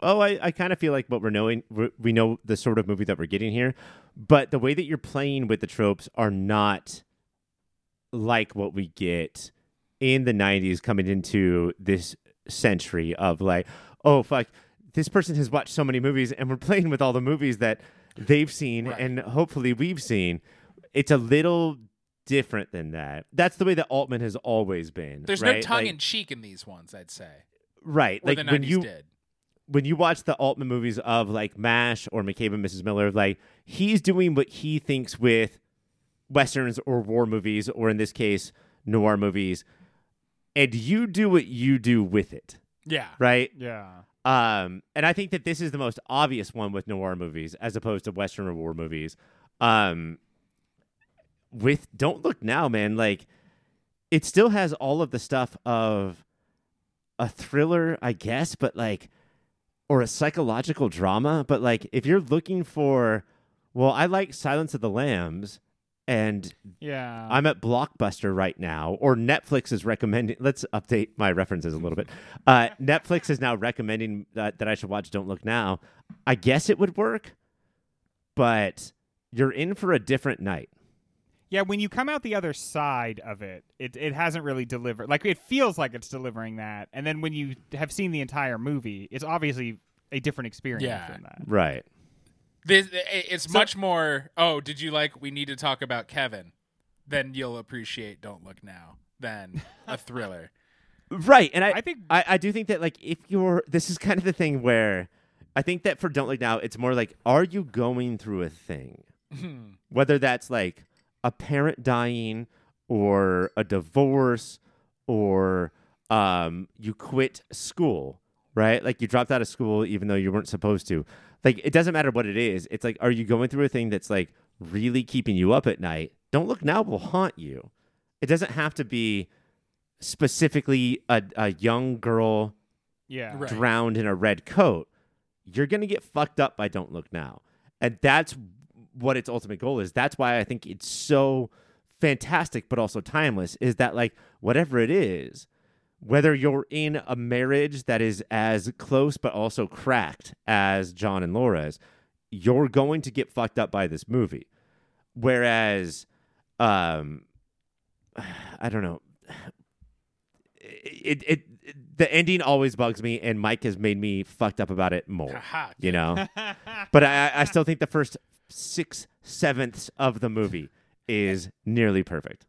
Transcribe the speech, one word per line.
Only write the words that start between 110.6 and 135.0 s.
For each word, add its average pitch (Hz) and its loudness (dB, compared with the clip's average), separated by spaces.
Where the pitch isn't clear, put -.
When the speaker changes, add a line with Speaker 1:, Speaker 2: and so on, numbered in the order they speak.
Speaker 1:
a 120 0
parent 143 -2
dying 120 -2
or 98 2
a 107 0
divorce 123 0
or, 95 2
um, 90 0
you 107 -8
quit - -2
school, 82 -4
right? 110 4
Like, 123 -2
you 110 -2
dropped 123 2
out 127 2
of - -4
school 110 0
even 98 -4
though 101 2
you 98 2
weren't 104 0
supposed 104 0
to. 78 0
Like, 123 4
it 143 0
doesn't 165 6
matter 151 2
what 117 0
it 101 -4
is. 101 0
It's - -6
like, 117 -4
are 123 4
you 117 0
going 117 2
through 139 0
a 135 4
thing 117 -2
that's, 101 -2
like, 95 0
really 110 0
keeping 117 -2
you 90 6
up 143 4
at - 0
night? 80 -6
Don't 165 0
Look 220 -4
Now 180 2
will 185 -4
haunt 180 -2
you. 69 -14
It 139 -2
doesn't 160 2
have 151 -2
to 143 -4
be 110 0
specifically 135 2
a, 113 4
a 107 0
young 117 0
girl 110 2
Speaker 3:
Yeah. 123 -10
Speaker 2:
Right. 139 -8
Speaker 1:
drowned 113 2
in 110 0
a 98 0
red 98 0
coat. 123 2